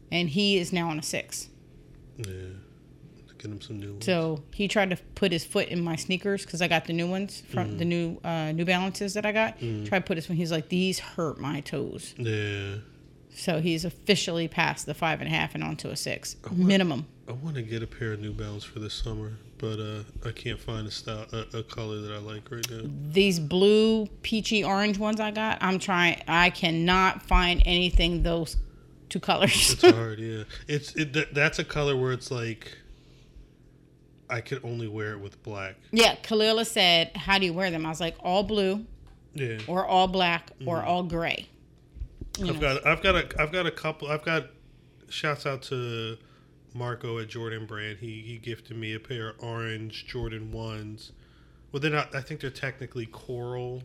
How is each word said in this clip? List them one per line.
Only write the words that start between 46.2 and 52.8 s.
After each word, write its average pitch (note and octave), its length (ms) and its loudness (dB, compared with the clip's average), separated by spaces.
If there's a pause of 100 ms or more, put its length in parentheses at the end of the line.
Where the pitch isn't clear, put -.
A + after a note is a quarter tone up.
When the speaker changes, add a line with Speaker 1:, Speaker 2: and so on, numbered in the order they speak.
Speaker 2:
Marco A#2+ 440 -6
at A2 80 -6
Jordan A2 400 -8
Brand. G#2+ 320 -8
He, A2 220 -12
he A2+ 180 -12
gifted A2+ 380 -10
me A2 180 -6
a A2 60 -8
pair A2 300 -8
of - 120 -14
orange A2+ 640 -8
Jordan A2 460 -6
ones. A2 580 -10 (640)
Well, C#3+ 80 -4
they're D#3 100 0
not. D3 240 -2
I C#3 60 -4
think D3 200 -10
they're C3+ 100 -6
technically C3 560 -8